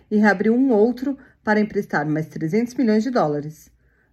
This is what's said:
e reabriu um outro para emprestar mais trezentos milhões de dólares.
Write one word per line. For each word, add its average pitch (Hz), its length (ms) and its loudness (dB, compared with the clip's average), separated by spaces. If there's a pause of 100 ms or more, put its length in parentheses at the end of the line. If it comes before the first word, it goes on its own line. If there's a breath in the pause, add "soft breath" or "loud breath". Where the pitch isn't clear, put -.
(100)
e 214 60 0
reabriu 208 360 2
um 254 200 2
outro 247 440 0 (280 loud breath)
para 214 160 0
emprestar 202 480 -4
mais 156 180 -2
trezentos 175 480 -4
milhões 214 300 2
de 269 60 -4
dólares. 156 600 -4 (420)